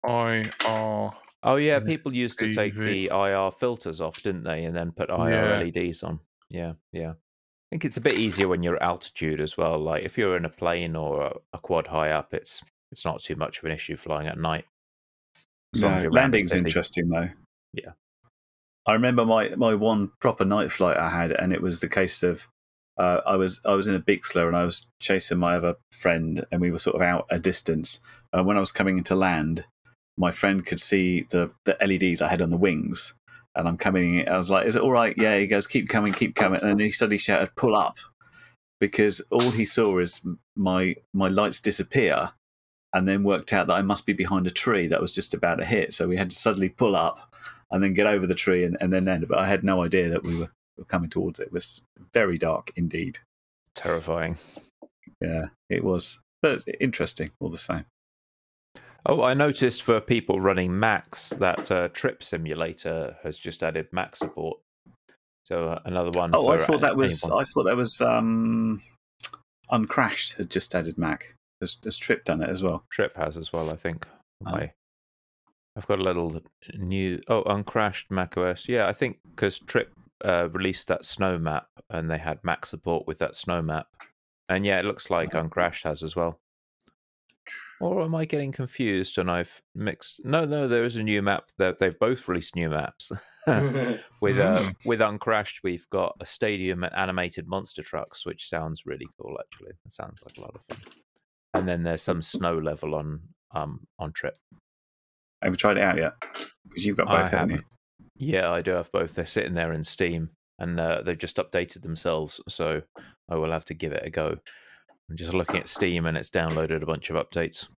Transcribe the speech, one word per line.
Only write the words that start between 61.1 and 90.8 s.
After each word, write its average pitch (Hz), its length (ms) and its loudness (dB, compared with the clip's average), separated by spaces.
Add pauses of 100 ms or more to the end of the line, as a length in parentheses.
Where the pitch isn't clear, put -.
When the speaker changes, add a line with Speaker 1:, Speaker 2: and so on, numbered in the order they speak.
Speaker 2:
that, - 420 0
uh, 90 180 2
Trip - 340 -6
Simulator 80 1000 -6
has 78 160 -8
just - 240 -10
added 80 300 -4
Mac 90 240 -6
support. - 440 -8 (840)
So, 85 220 -4
uh, 82 180 -4
another 90 340 -2
one 85 140 0
Speaker 3:
Oh, - 160 4
I 147 80 6
Speaker 2:
for 80 80 2
Speaker 3:
thought 156 120 4
Speaker 2:
a-, - 20 0
Speaker 3:
that 139 180 2
was, - 260 2
Speaker 2:
anyone. - 200 2
Speaker 3:
I - 20 -2
thought 123 200 -2
that 107 120 2
was, 123 240 2
um, 113 800 2 (880)
Uncrashed 113 640 0
had 90 160 -6
just - 240 -2
added 82 220 -2
Mac. 78 380 -4 (260)
Has, 92 240 -6
has 110 140 -4
Trip - 260 -2
done 80 180 0
it - 60 -2
as 92 140 -4
well? 87 280 -2
Speaker 2:
Trip - 280 -2
has 78 180 -4
as 82 160 -10
well, 80 180 -2
I 80 40 -6
think. - 320 -8 (400)
Speaker 3:
Oh. 90 80 -4
Speaker 2:
I, 76 180 -6 (1040)
I've 107 100 -14
got 101 120 2
a 95 40 0
little 85 380 0 (340)
new, 95 540 -2
oh, 113 140 2
Uncrashed 104 680 -2
Mac 90 280 -4
O 90 60 2
S. 90 260 -4
Yeah, 113 160 2
I 98 80 0
think - 240 -4 (180)
'cause 98 220 0
Trip - 340 -2 (320)
uh, 87 280 2
released 92 360 -2
that 90 160 -2
snow 92 340 -2
map, 78 280 -2 (240)
and 80 200 -4
they 80 80 -2
had 78 240 -6
Mac 82 240 -4
support 82 400 -4
with 80 120 -8
that - 180 -4
snow 87 260 -2
map. 78 240 -4 (600)
And 95 180 0
yeah, 95 120 2
it 90 60 -2
looks - 260 -6
like 82 240 0
Speaker 4:
Wow. 80 60 0
Speaker 2:
Uncrashed 85 440 -2
has 78 180 -4
as 80 140 -8
well. 85 220 -2 (1400)
Or 185 220 0
am 165 120 -2
I 160 100 -2
getting 143 280 -2
confused 104 640 -2
and 90 120 0
I've 87 300 -2 (140)
mixed? - 500 -8
No, 156 200 0
no, 143 240 -2
there 117 160 2